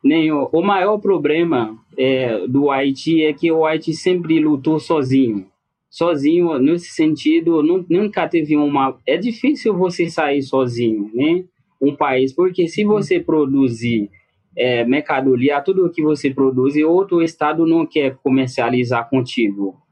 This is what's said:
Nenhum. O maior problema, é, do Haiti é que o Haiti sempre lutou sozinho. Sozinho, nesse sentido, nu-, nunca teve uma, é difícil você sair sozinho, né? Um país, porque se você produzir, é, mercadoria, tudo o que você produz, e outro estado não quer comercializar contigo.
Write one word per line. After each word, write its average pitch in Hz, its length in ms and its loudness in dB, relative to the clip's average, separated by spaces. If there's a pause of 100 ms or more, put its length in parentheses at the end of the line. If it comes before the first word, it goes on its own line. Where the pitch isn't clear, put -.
Nenhum. 151 480 2
O 165 120 2
maior 202 340 2
problema, 151 800 0 (180)
é, 127 520 -2
do 143 240 2
Haiti 139 520 0
é 151 100 2
que 165 180 0
o 160 160 2
Haiti 160 260 -2
sempre 160 460 -2
lutou 151 400 0
sozinho. 131 680 0 (460)
Sozinho, 165 680 0
nesse 165 300 0
sentido, 160 760 0
nu-, 175 260 0
nunca 185 400 0
teve 151 300 0
uma, 139 480 0
é 139 100 2
difícil 226 640 -2
você 175 320 -2
sair 147 320 -2
sozinho, 117 720 -2
né? 160 300 0 (360)
Um 143 160 0
país, 131 380 0
porque 180 340 0
se 208 160 -4
você 208 360 0
produzir, 120 920 0 (460)
é, 120 300 0
mercadoria, 135 760 0
tudo 185 240 0
o 170 60 -2
que 165 100 -4
você 147 300 0
produz, 135 440 0
e 151 80 2
outro 175 380 2
estado 160 460 0
não 165 180 2
quer 139 380 -2
comercializar 123 840 0
contigo. 101 720 -2 (120)